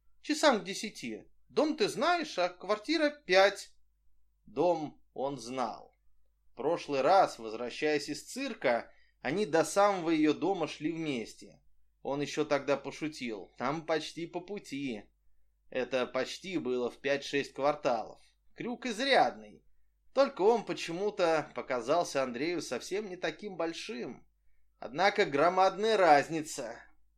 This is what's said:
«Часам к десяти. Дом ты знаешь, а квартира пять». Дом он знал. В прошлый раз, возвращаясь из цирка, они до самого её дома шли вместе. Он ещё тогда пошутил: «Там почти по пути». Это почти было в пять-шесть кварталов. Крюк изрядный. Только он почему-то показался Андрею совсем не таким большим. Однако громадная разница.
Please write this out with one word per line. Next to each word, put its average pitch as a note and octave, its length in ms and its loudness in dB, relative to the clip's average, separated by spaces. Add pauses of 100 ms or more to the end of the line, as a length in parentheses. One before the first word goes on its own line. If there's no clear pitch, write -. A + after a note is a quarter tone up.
(220)
«Часам D4 380 4
к F3 40 -8
десяти. B2 600 -8 (240)
Дом D4 280 2
ты G#3 120 2
знаешь, D4 500 0
а F3 100 2
квартира G#3+ 640 0
пять». G3 640 2 (720)
Дом D#3 560 -2 (100)
он C#3 260 -6
знал. A2+ 580 -6 (560)
В - 20 -20
прошлый D#3+ 460 -2
раз, D#3+ 400 4
возвращаясь A#2+ 680 -4
из C#3+ 160 -8
цирка, G#3+ 680 -4 (320)
они E3 220 -2
до D#3+ 200 2
самого G3 460 2
её D#3 240 4
дома D#3+ 340 -2
шли D#3 240 -6
вместе. C#3 680 -8 (420)
Он C#3 180 -4
ещё D3 240 -2
тогда C#3 320 2
пошутил: C3 840 -8
«Там D3 260 -4
почти D#3+ 420 -4
по F3 140 -8
пути». C#3 600 -8 (680)
Это B2 360 -2
почти E3 500 -6
было B2 320 -2
в A2+ 100 -10
пять-шесть C#3 560 -2
кварталов. C3+ 680 -2 (340)
Крюк A#3 320 -8
изрядный. F3 800 0 (500)
Только - 280 2
он G#3+ 220 6
почему-то E3+ 920 0
показался C3+ 640 0
Андрею C3+ 400 -2
совсем F#3 460 -6
не F3+ 80 -10
таким F3 400 -6
большим. E3 680 -6 (540)
Однако F#3+ 480 2
громадная F#3 720 4
разница. D3 840 4 (380)